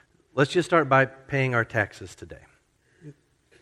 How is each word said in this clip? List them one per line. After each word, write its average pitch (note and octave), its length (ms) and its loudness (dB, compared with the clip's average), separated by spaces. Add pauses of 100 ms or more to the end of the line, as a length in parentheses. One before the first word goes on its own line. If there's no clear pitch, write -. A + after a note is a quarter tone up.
(340)
Let's - 160 2
just F3 160 0
start D#3+ 220 2
by C3+ 160 4
paying C3 500 -4
our A#2 100 0
taxes G#2 500 -6
today. E2 260 -20 (1200)